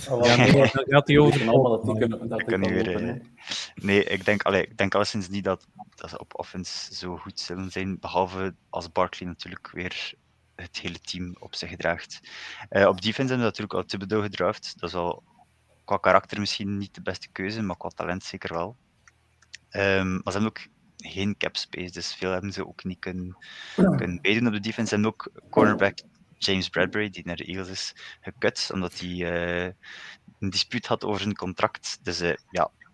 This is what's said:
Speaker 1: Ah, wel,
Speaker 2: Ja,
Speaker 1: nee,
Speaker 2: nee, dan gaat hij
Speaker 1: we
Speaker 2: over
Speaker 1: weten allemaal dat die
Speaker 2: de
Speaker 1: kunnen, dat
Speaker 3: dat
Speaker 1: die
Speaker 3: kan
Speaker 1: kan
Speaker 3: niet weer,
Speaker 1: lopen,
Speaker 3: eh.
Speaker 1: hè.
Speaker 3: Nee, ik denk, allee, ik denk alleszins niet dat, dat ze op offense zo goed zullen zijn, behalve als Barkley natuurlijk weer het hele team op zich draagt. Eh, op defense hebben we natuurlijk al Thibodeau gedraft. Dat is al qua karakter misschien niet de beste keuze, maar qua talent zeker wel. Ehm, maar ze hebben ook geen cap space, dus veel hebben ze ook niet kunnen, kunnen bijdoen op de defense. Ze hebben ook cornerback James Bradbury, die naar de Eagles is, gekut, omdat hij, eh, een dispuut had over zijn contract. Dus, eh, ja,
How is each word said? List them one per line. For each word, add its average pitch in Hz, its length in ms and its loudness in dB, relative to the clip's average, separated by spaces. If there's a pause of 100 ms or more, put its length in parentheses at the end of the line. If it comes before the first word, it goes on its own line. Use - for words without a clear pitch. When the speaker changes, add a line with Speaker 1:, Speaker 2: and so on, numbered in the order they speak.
(120)
Speaker 1:
Ah, 127 60 0
wel, 120 80 4
Speaker 2:
Ja, 120 100 8
Speaker 1:
nee, 110 160 8
Speaker 2:
nee, 135 220 10
dan 135 140 0
gaat 143 200 6
hij 143 80 6
Speaker 1:
we 147 60 10
Speaker 2:
over 147 180 8
Speaker 1:
weten 113 140 4
allemaal 127 180 8
dat 110 120 2
die 107 100 0
Speaker 2:
de 110 60 0
Speaker 1:
kunnen, 117 200 0
dat 113 100 -6
Speaker 3:
dat 110 100 -2
Speaker 1:
die - 80 -4
Speaker 3:
kan 104 140 2
Speaker 1:
kan 92 120 2
Speaker 3:
niet 92 100 2
weer, 90 100 0
Speaker 1:
lopen, 87 160 -2
Speaker 3:
eh. - 60 -6
Speaker 1:
hè. - 720 -10
Speaker 3:
Nee, 101 180 6
ik 95 220 -2
denk, 104 160 4
allee, 95 220 4
ik - 140 -8
denk 95 180 0
alleszins 101 340 0
niet 98 140 -4
dat, 95 240 -2 (280)
dat - 140 -14
ze - 100 -12
op - 200 -16
offense - 560 -10
zo 90 220 -8
goed - 220 -12
zullen 92 320 -8
zijn, 95 280 -4
behalve 92 560 -2 (140)
als 85 220 -8
Barkley 90 380 -2
natuurlijk - 440 -12
weer - 400 -8 (420)
het - 220 -12
hele 87 220 -10
team 90 400 -10
op - 160 -16
zich 85 200 -10
draagt. 82 440 -4 (500)
Eh, 98 180 6
op 95 140 6
defense 107 180 -2
hebben 131 180 2
we 120 60 2
natuurlijk 104 300 -2
al 92 120 -2
Thibodeau 101 380 -2
gedraft. 101 560 -2
Dat 87 100 -6
is 87 60 -8
al 87 280 -4 (640)
qua 101 120 0
karakter 98 420 4
misschien 101 380 -4
niet 98 180 -8
de 92 60 -16
beste 95 300 -8
keuze, 104 300 -6
maar 92 160 -6
qua 85 120 -8
talent 87 340 -6
zeker - 300 -10
wel. 90 220 -4 (920)
Ehm, 98 420 2
maar 95 120 -2
ze 98 80 -4
hebben 104 180 2
ook - 180 -14 (300)
geen 101 400 -4
cap - 200 -4
space, 87 340 -8
dus 87 240 -8
veel 92 160 -2
hebben 92 220 -4
ze 98 140 -6
ook - 160 -18
niet 92 160 -6
kunnen, 92 380 -8 (380)
kunnen 131 460 4
bijdoen 110 260 4
op 110 60 2
de 107 60 -2
defense. 107 300 -4
Ze - 40 2
hebben 107 180 4
ook - 200 -12 (180)
cornerback 101 480 4 (400)
James 95 320 0
Bradbury, 101 400 0
die 87 160 -14
naar 87 100 -6
de 78 100 -10
Eagles 90 240 -8
is, - 260 -10 (260)
gekut, - 520 -2
omdat 92 260 -4
hij, 90 100 -8 (560)
eh, 92 60 -8 (680)
een 101 100 -2
dispuut - 380 -4
had 113 160 0
over 98 180 -2
zijn 101 140 -2
contract. - 680 -4
Dus, 85 160 -6
eh, 85 140 2 (180)
ja, - 200 0 (220)